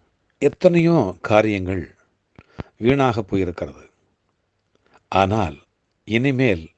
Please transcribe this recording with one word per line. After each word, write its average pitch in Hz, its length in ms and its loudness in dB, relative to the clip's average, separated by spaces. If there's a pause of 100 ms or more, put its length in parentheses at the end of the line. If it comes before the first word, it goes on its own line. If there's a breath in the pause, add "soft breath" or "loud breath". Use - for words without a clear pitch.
(420)
எத்தனையோ 170 560 2 (240)
காரியங்கள் 101 600 0 (960 loud breath)
வீணாக 120 460 0
போயிருக்கிறது. 87 600 -6 (1300 soft breath)
ஆனால் 95 460 -2 (500)
இனிமேல் 120 560 0 (140)